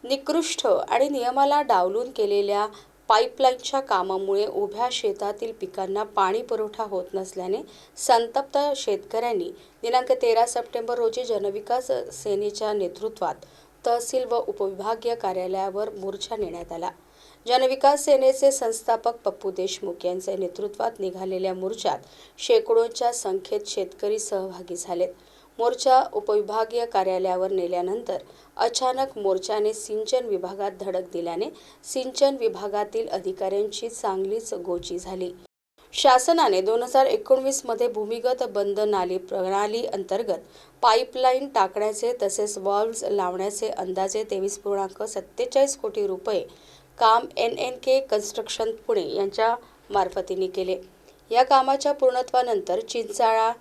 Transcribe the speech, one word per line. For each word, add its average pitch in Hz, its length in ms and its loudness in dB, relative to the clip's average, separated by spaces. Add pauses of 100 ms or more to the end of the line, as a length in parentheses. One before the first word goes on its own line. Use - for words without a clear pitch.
निकृष्ट 294 580 -2
आणि 240 420 2
नियमाला 277 540 2
डावलून 214 480 2
केलेल्या 202 560 0 (420)
पाईपलाईनच्या 254 720 4
कामामुळे 196 680 0
उभ्या 208 460 -2
शेतातील 208 680 -4
पिकांना 190 420 -4
पाणी 208 400 0
पुरवठा 220 400 -4
होत 190 220 -4 (100)
नसल्याने 190 440 -4 (380)
संतप्त 240 600 2 (180)
शेतकऱ्यांनी 214 760 -4 (320)
दिनांक 254 300 2
तेरा 233 340 4
सप्टेंबर 240 520 -4
रोजी 233 260 0
जनविकास 214 680 -2 (220)
सेनेच्या 208 600 -2
नेतृत्वात 196 600 -2 (520)
तहसील 240 380 0
व 240 100 -2 (140)
उपविभागीय 208 680 -4
कार्यालयावर 190 760 -4
मोर्चा 196 460 -4
नेण्यात 170 360 -6
आला. 170 180 -6 (580)
जनविकास 269 560 4
सेनेचे 269 460 6
संस्थापक 233 600 -2 (120)
पप्पू 190 260 -4
देशमुख 185 560 -6
यांच्या 185 320 -4
नेतृत्वात 202 520 -4 (100)
निघालेल्या 185 540 -4
मोर्चात 185 440 -4 (400)
शेकडोंच्या 233 720 2
संख्येत 196 540 -4
शेतकरी 208 520 -4
सहभागी 190 580 -6
झालेत. 180 320 -2 (500)
मोर्चा 254 440 6 (100)
उपविभागीय 214 760 0
कार्यालयावर 185 640 0
नेल्यानंतर 185 680 -2 (380)
अचानक 254 640 -2
मोर्चाने 208 540 0
सिंचन 220 540 -2
विभागात 196 440 -4 (100)
धडक 185 320 -4
दिल्याने 170 340 -4 (380)
सिंचन 269 560 0
विभागातील 208 680 -2
अधिकाऱ्यांची 196 800 -4
चांगलीच 214 640 -4
गोची 175 440 -6
झाली. 185 320 -8 (600)
शासनाने 254 680 6
दोन 226 220 2
हजार 269 240 6
एकोणवीस 262 580 2
मध्ये 233 240 0
भूमिगत 233 540 -2
बंद 202 380 -2
नाली 185 380 0
प्रणाली 196 680 -2
अंतर्गत 196 520 -2 (440)
पाईपलाईन 254 680 4
टाकण्याचे 214 640 0 (100)
तसेच 208 360 -2
व्हॉल्व्हज 208 460 0
लावण्याचे 202 640 -2
अंदाजे 190 640 -4
तेवीस 196 280 -4
पूर्णांक 196 440 -4
सत्तेचाळीस 240 760 0
कोटी 208 300 -2
रुपये 190 380 -2 (540)
काम 226 280 6 (100)
एन - 220 0
एन 254 160 -4
के 262 260 4
कन्स्ट्रक्शन 220 720 -2 (160)
पुणे 185 280 0
यांच्या 220 420 0 (340)
मार्फतीने 185 560 -2
केले. 185 300 -4 (540)
या 233 120 6
कामाच्या 269 500 4
पूर्णत्वानंतर 247 880 0
चिंचाळा 220 800 2